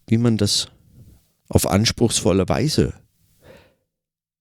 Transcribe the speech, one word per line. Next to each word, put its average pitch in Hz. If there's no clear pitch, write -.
wie 113
man 117
das 104
auf -
anspruchsvolle 98
Weise 87